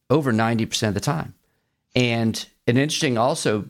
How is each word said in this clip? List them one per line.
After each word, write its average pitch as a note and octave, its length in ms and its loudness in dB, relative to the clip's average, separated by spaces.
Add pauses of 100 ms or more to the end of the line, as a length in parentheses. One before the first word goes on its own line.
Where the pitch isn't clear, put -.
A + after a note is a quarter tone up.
over D3 240 2
ninety A2+ 320 2
percent - 240 -2
of G2+ 60 -2
the G2+ 160 -2
time. - 220 -6 (640)
And A#2 500 0 (220)
an B2 100 2
interesting C#3+ 400 0
also, A#2 520 0